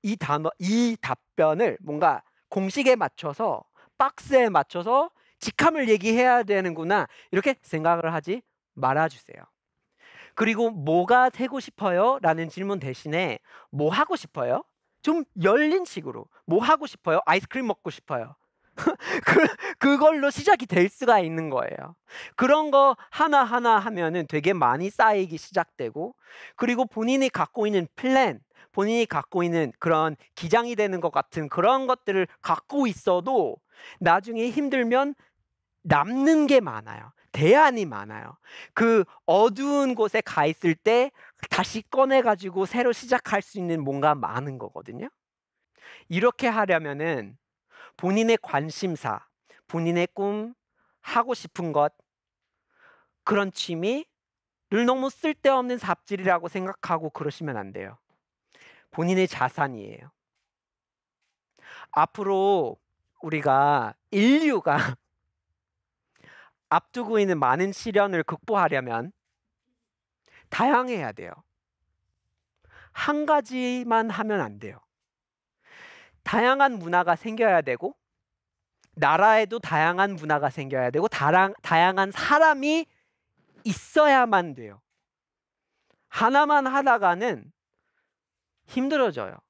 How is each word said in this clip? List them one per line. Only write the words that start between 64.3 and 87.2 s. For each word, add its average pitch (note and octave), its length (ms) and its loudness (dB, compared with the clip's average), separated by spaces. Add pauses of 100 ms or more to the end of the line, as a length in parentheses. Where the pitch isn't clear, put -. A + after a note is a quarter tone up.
<laughs> B2+ 220 -4 (1700)
앞두고 G#3+ 500 -2
있는 F#3 200 0
많은 D3 320 0
시련을 G3 520 -2
극복하려면 C#3+ 880 -2 (1400)
다양해야 A#3+ 640 -2
돼요. F2 180 -16 (1600)
한 D4 340 -2
가지만 B3 840 0
하면 G#3 320 -4
안 G#2 180 -10
돼요. G2+ 200 -16 (1500)
다양한 B3 540 2
문화가 F3 360 2
생겨야 A3 460 0
되고 C3+ 340 -6 (1000)
나라에도 G3+ 640 4
다양한 F3 560 0
문화가 D3+ 340 -2
생겨야 C3 400 -4
되고 D#3+ 180 -2
다랑-, F#3 540 2
다양한 F#3+ 500 2
사람이 D4+ 760 2 (760)
있어야만 A3+ 920 2
돼요. G#2+ 260 -18 (1300)
하나만 C#4+ 560 2
하다가는 A3 840 0 (1120)